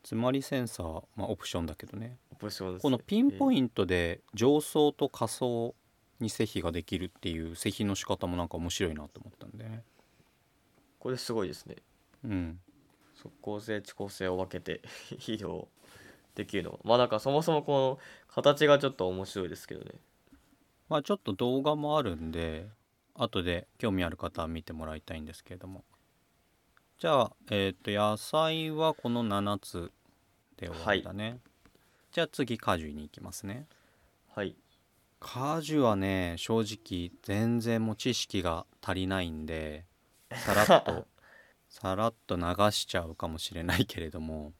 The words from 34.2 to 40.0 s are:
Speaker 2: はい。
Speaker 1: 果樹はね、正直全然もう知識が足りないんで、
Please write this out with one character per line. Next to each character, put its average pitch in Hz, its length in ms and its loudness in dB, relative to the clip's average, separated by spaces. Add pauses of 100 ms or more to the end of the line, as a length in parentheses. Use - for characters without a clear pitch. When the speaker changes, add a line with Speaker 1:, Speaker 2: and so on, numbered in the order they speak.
Speaker 2:
は 104 80 -2
い。 92 120 -6 (640)
Speaker 1:
果 147 420 -4
樹 151 180 2
は 113 160 8
ね、 95 420 2
正 113 240 2
直 101 500 -4 (120)
全 113 360 2
然 113 240 0
も 110 100 0
う - 20 -4
知 123 180 -2
識 - 300 -2
が 85 220 0 (180)
足 92 120 -2
り 92 120 0
な 95 140 0
い 85 100 -4
ん 78 160 -8
で、 78 380 -6 (460)